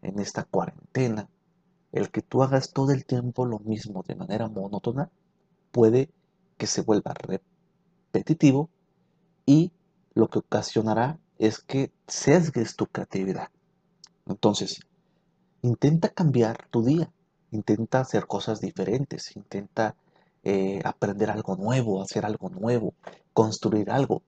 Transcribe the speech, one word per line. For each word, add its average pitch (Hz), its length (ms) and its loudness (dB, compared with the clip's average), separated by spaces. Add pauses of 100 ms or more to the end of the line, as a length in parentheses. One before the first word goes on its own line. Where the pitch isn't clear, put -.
en 98 160 -6
esta 101 260 -6
cuarentena, 107 840 -4 (640)
el - 180 -2
que 110 120 -4
tú 127 200 2
hagas 131 300 2
todo 135 180 0
el 131 160 0
tiempo 123 400 -4
lo 113 140 -6
mismo 107 420 -8
de - 140 -8
manera 104 320 -6
monótona, 107 640 -6 (600)
puede 120 400 4 (460)
que 104 100 -6
se - 160 -2
vuelva 101 320 0
repetitivo - 1500 -2 (760)
y 156 260 6 (420)
lo 113 140 4
que - 120 -2
ocasionará 110 800 -2 (280)
es 110 140 0
que 135 300 -4 (160)
sesgues 147 720 2
tu 104 100 -2
creatividad. - 600 -6 (800)
Entonces, 101 540 0 (840)
intenta 147 460 2
cambiar 120 600 2
tu 117 140 2
día, 156 260 2 (400)
intenta 110 500 0
hacer 117 260 -2
cosas 104 340 -4
diferentes, 98 760 -6
intenta, 104 600 -6 (460)
eh, 98 420 0
aprender 104 460 -2
algo 104 260 -4
nuevo, 107 460 0
hacer 104 220 -4
algo 101 260 -6
nuevo, 107 440 -2 (380)
construir 107 580 2
algo. 131 380 0